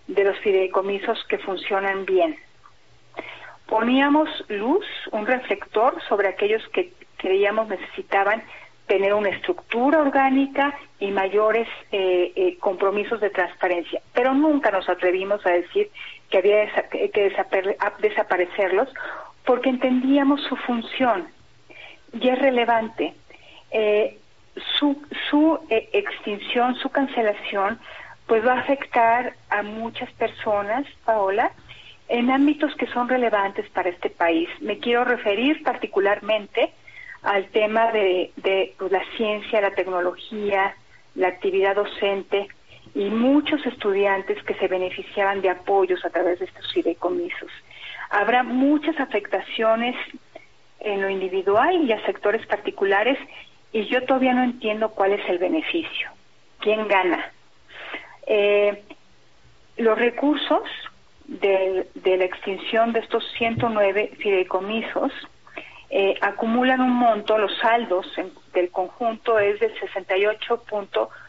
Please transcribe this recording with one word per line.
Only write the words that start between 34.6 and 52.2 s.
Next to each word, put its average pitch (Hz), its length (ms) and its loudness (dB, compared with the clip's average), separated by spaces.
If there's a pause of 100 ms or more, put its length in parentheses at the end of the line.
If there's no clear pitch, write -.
Me 208 160 -4
quiero 240 280 0
referir 240 580 0
particularmente 208 1080 0 (520)
al 196 240 0
tema 220 440 2
de, 190 440 2
de, 190 420 -2
pues, 185 140 -4
la 185 100 2 (160)
ciencia, 214 420 -2
la 196 120 2
tecnología, 190 1040 -2 (400)
la 185 140 2
actividad 196 460 0
docente 202 720 -2 (460)
y 202 160 -2
muchos 277 560 2
estudiantes 202 800 0
que - 100 -4
se 196 140 -2
beneficiaban 190 720 -2
de - 80 2
apoyos 185 560 2
a - 60 -4
través 180 280 0
de 190 60 -6
estos - 260 -12
fideicomisos. - 800 -2 (640)
Habrá 220 320 2
muchas 285 560 2
afectaciones 226 960 -2 (840)
en 196 220 -2
lo 196 80 0
individual 196 720 2
y 240 80 2
a 208 140 -2
sectores 208 400 -2